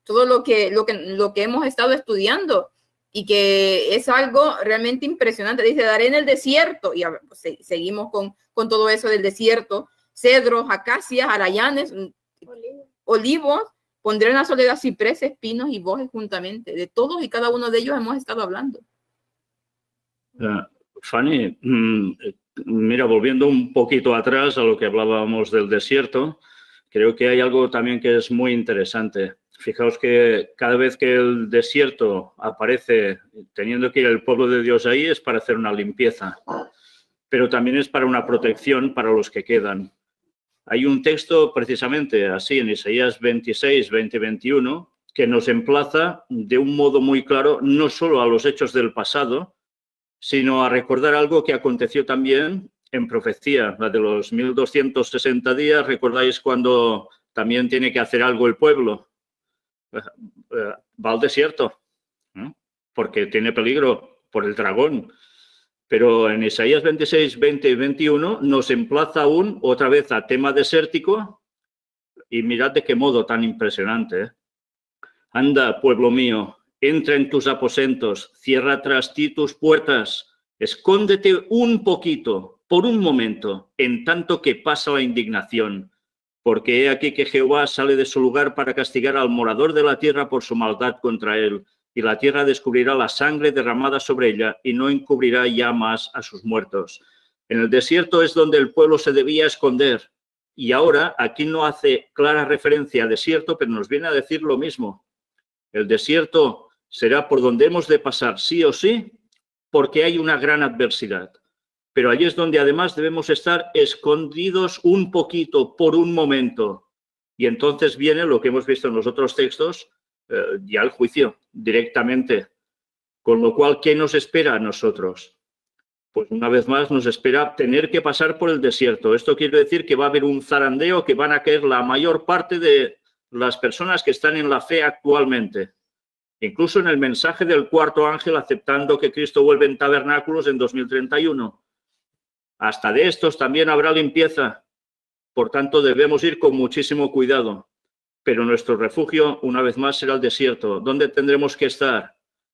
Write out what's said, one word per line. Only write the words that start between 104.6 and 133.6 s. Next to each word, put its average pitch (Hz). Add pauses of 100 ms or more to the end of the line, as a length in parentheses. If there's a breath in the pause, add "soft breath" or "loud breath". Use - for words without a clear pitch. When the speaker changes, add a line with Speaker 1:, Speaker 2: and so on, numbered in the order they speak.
Speaker 3:
El 107
desierto 151 (180)
será 139
por 135
donde 123
hemos 170
de 151
pasar 123
sí 165
o -
sí, 214 (580)
porque 147
hay 170
una 156
gran 147
adversidad. 113 (640)
Pero 123
allí 139
es 160
donde 160
además 156
debemos 160
estar 175
escondidos 156
un 185
poquito, 160
por 160
un 170
momento. 127 (480)
Y 123
entonces 139
viene 151
lo 131
que 127
hemos 127
visto 135
en 113
los 110
otros 123
textos, 156 (400)
eh, 101
ya 104
el 131
juicio - (160)
directamente. 117 (720)
Con 117
lo 113
cual, 143
¿qué 151
nos 151
espera 147
a 107
nosotros? 101 (720)
Pues 110
una 117
vez 123
más 139
nos 127
espera 143
tener 139
que 165
pasar 156
por 170
el 151
desierto. 117
Esto 135
quiere 147
decir 165
que 139
va 143
a -
haber 143
un 139
zarandeo, 147
que 139
van 147
a 143
caer 151
la 127
mayor 151
parte 175
de 143 (340)
las 123
personas 175